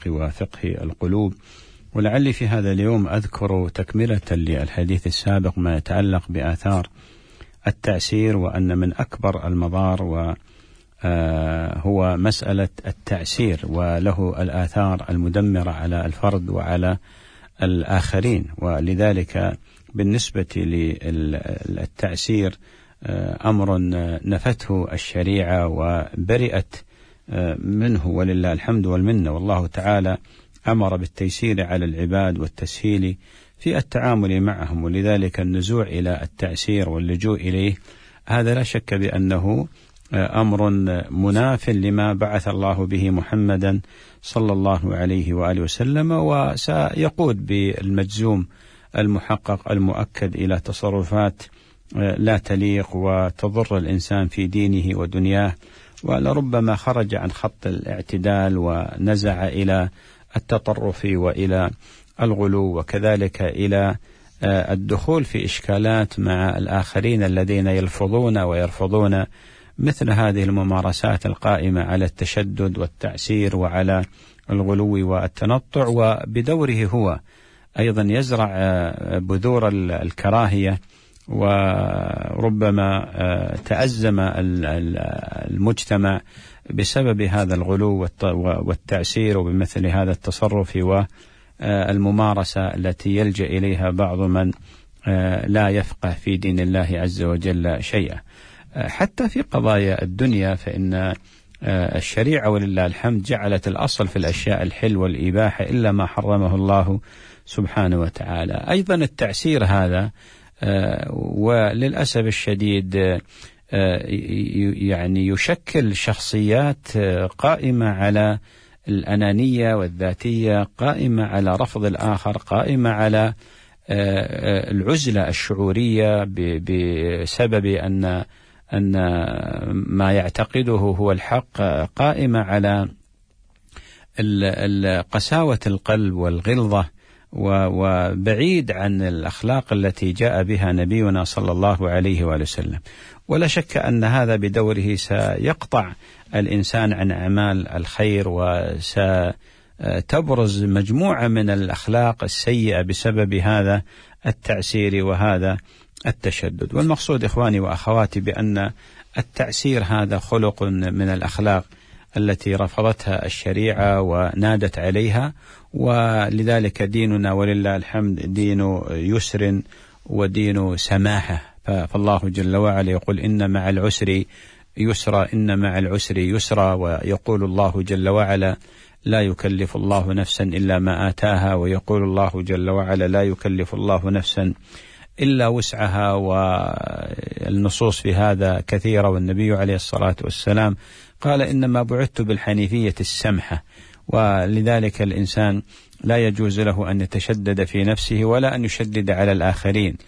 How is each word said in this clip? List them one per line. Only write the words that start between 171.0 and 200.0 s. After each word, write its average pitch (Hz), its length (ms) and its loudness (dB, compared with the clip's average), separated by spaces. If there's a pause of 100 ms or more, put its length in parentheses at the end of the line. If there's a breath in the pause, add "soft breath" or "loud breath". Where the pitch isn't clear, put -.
ف-، 104 60 -4
فالله 98 540 0
جل 95 320 0
وعلا 98 340 2
يقول: 92 300 0
إن 104 300 0
مع 95 180 0
العسر 95 560 0 (520 loud breath)
يسرا، 104 580 0
إن 104 240 2
مع 95 200 2
العسر 95 400 -2
يسرا، 95 560 2
ويقول 92 720 -2
الله 95 380 0
جل 92 260 0
وعلا: 98 480 2 (480 loud breath)
"لا 110 160 2
يكلف 95 560 -2
الله 98 360 0
نفسا 98 320 -2
إلا 95 340 2
ما 92 300 0
آتاها"، 95 460 2
ويقول 92 480 0
الله 95 400 0
جل 90 280 -2
وعلا: 95 380 0
"لا 98 140 4
يكلف 92 520 -2
الله 98 360 0
نفسا 92 440 0 (640 loud breath)
إلا 131 280 4
وسعها"، 104 640 0
والنصوص 50 1900 0
في 98 140 0
هذا 95 520 2
كثيرة، 101 420 2
والنبي 95 440 2
عليه 98 220 2
الصلاة 92 480 0
والسلام 104 540 2 (440 loud breath)
قال: 143 220 2
"إنما 123 400 2
بعثت 120 400 -2
بالحنيفية 107 760 0
السمحة"، 92 640 -2 (440 loud breath)
ولذلك 107 920 2
الإنسان 101 600 0 (420 loud breath)
لا 117 220 2
يجوز 104 340 0
له 101 300 0
أن 98 100 0
يتشدد 98 640 -2
في 98 180 -2
نفسه، 107 420 0
ولا 123 300 2
أن 120 100 -2
يشدد 107 460 -2
على 98 220 2
الآخرين، 95 640 0 (120)